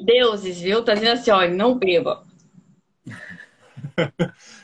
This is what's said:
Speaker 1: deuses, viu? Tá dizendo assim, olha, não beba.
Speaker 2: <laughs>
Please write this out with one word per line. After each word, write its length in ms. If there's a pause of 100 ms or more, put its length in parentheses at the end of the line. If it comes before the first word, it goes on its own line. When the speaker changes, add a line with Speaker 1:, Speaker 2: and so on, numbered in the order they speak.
Speaker 1:
deuses, 560
viu? 240
Tá 100
dizendo 180
assim, 180
olha, 220
não 260
beba. 460 (840)
Speaker 2:
<laughs> 1300 (320)